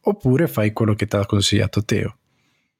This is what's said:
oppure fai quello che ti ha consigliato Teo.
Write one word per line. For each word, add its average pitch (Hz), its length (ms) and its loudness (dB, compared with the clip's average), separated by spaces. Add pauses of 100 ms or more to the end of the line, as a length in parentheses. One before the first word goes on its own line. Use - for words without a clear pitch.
oppure 160 440 2
fai 107 260 -2
quello 107 220 0
che 101 120 -4
ti 104 100 -2
ha 98 100 0
consigliato 101 580 0
Teo. - 340 -4 (600)